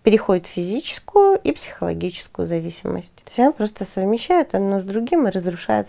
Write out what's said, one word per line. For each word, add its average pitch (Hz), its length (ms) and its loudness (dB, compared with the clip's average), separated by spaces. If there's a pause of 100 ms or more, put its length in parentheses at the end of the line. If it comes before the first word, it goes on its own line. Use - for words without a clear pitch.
переходит 202 440 4
в - 20 -18
физическую 330 920 2
и 285 80 0
психологическую 175 960 -6
зависимость. 170 680 -6
То - 100 -20
есть - 120 -4
оно 269 140 6
просто 214 320 -4
совмещает 233 680 0
одно 196 240 0
с 185 40 -4
другим 233 440 -2
и 190 40 0
разрушает, 185 580 -2